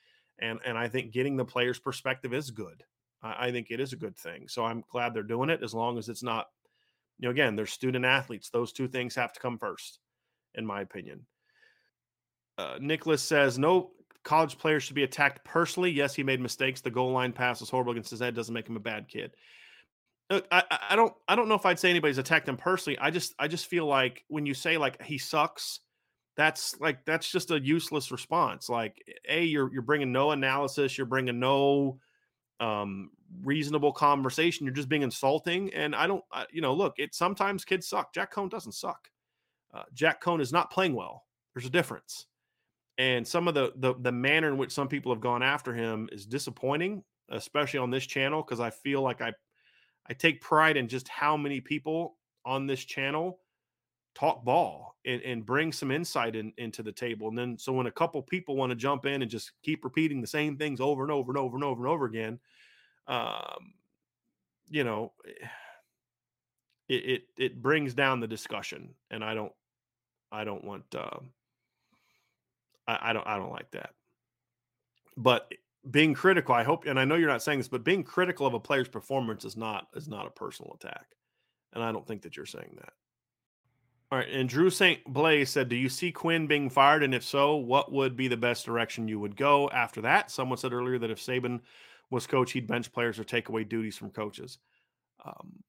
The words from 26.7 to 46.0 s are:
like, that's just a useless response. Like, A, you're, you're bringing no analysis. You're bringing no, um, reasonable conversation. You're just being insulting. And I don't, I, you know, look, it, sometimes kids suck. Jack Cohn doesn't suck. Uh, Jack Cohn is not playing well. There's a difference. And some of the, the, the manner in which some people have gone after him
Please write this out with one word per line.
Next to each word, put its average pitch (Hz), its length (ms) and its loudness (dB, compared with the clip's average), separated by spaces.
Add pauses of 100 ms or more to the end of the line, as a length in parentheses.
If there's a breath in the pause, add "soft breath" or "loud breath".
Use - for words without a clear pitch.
like, 147 260 -2
that's 156 260 -2
just 175 200 -2
a 156 80 2
useless 151 520 -2
response. 135 580 -2
Like, 117 340 -4 (260)
A, 165 140 2
you're, 147 280 2
you're 131 100 -4
bringing 139 300 2
no 139 200 4
analysis. 135 680 0
You're 131 100 -2
bringing 127 320 0
no, 139 600 4 (600 soft breath)
um, 101 520 -4 (320)
reasonable 147 480 2
conversation. 143 720 2
You're 131 100 -2
just 139 140 -4
being 147 120 2
insulting. 156 720 0
And 151 220 -2
I 160 120 4
don't, 190 240 0
I, 123 200 -6
you 160 100 -4
know, 135 120 2
look, 160 240 0
it, - 180 -6
sometimes 196 500 0
kids 180 220 0
suck. - 260 -4
Jack - 180 -4
Cohn 196 180 -4
doesn't 196 240 -10
suck. - 360 -10 (640)
Uh, - 100 -12 (100)
Jack 147 280 2
Cohn 170 200 2
is 127 120 -2
not 170 180 2
playing 185 220 2
well. 98 320 -8 (280)
There's 123 120 -10
a 127 60 -6
difference. - 560 -4 (720)
And 127 300 2
some 175 200 2
of 165 60 2
the, 135 240 2
the, 127 180 2
the 123 160 -2
manner 143 380 4
in 139 80 0
which 135 140 -2
some 143 160 -2
people 135 240 -4
have 110 100 -2
gone 120 220 0
after 135 300 0
him 113 380 -2